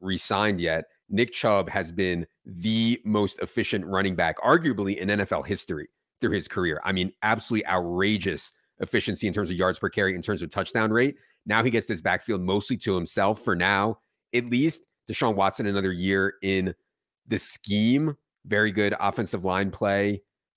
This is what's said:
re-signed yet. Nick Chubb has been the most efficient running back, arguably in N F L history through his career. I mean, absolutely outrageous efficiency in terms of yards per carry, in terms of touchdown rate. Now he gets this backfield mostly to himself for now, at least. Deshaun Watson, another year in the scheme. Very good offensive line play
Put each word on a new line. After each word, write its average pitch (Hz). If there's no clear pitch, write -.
re-signed 98
yet. 80
Nick 101
Chubb 98
has 85
been 87
the 110
most 104
efficient 104
running 95
back, 82
arguably 120
in 95
N 104
F 98
L 76
history 85
through 120
his 92
career. 85
I 98
mean, 92
absolutely 110
outrageous 90
efficiency 107
in 95
terms 92
of 90
yards 92
per 101
carry, 95
in 87
terms 95
of 82
touchdown 107
rate. 123
Now 107
he 123
gets 110
this 98
backfield 92
mostly 101
to 98
himself 98
for 98
now, 98
at 120
least. 131
Deshaun 113
Watson, 98
another 98
year 95
in 95
the 117
scheme. 123
Very 104
good 101
offensive 101
line 95
play 101